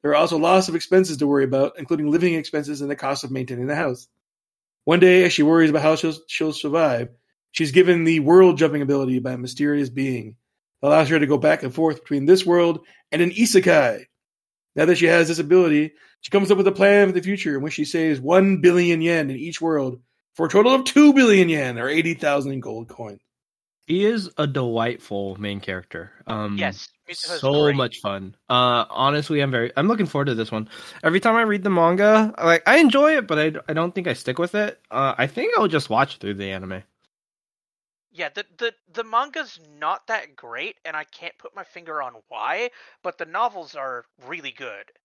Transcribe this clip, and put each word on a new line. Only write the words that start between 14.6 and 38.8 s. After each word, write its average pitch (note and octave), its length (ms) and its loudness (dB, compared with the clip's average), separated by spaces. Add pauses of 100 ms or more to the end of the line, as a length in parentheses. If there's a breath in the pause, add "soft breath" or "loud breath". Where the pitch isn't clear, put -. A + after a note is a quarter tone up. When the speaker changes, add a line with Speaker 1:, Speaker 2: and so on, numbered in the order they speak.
Speaker 1:
Now D3+ 80 2
that E3+ 140 2
she E3+ 80 2
has E3 200 4
this D#3+ 140 -4
ability, D#3 520 2 (280 soft breath)
she - 100 -16
comes G3+ 200 0
up G3 80 4
with G3 100 2
a G3 40 0
plan G3+ 360 4
for F#3+ 40 -2
the F3 100 -2
future F3+ 340 -4
in C3+ 60 -4
which D3+ 120 -8
she D3+ 100 -6
saves D#3+ 360 -2
one F#3 400 2
billion F3 420 4
yen E3 280 0
in C3+ 60 -10
each D#3 240 -12
world C#3+ 400 -4 (340)
for E3 120 -4
a D#3 40 -4
total G#3+ 240 4
of C4 100 0
two D4 300 6
billion G#3 340 6
yen, C3+ 300 -4
or A#2+ 100 -6
eighty D#3+ 240 -2
thousand C#3 480 -4
gold A2+ 280 -12
coins. G#2+ 320 -16 (680)
Speaker 2:
He F#3 180 0
is G#3+ 320 -2
a D3+ 100 -2
delightful A2+ 880 -6
main G2+ 240 -10
character. G2 500 -12 (160)
Um, G#2 320 -8
Speaker 3:
Yes, A#2+ 300 -8 (200)
Mitsuha's F3 320 -10
Speaker 2:
so C#3 240 0
Speaker 3:
great. C#3+ 120 2
Speaker 2:
much B2 240 -4
fun. G2 340 -10 (160)
Uh, B2 400 2
honestly, C#3+ 500 -2
I'm C#3 120 -2
very, A#2+ 260 -2
I'm D3+ 100 0
looking G#3+ 180 0
forward C#3+ 200 -4
to C3 80 -2
this A2 180 -6
one. G#2+ 160 -8 (360 loud breath)
Every E3+ 160 2
time A3+ 160 0
I A#3 60 2
read G#3 200 -2
the G3+ 80 -2
manga, G3+ 680 2
like, E3 300 2
I B3 140 6
enjoy D4 360 4
it, A3+ 120 -4
but D#3 100 -2
I, D#3 140 -2 (180)
I - 40 -4
don't E3+ 200 -4
think F3 140 -6
I C3 40 -2
stick - 280 -6
with F3 160 -6
it. G#3 220 -4 (120)
Uh, C3+ 260 -2
I B2+ 120 0
think G#4+ 280 -4
I'll A3 120 0
just D#3 200 -2
watch B2+ 300 0
through G2+ 160 -10
the G2 160 -10
anime. F#2+ 320 -12 (1300)
Speaker 3:
Yeah, D#3+ 240 -10
the, G#3 100 -12 (140)
the, A#3 160 -6 (180)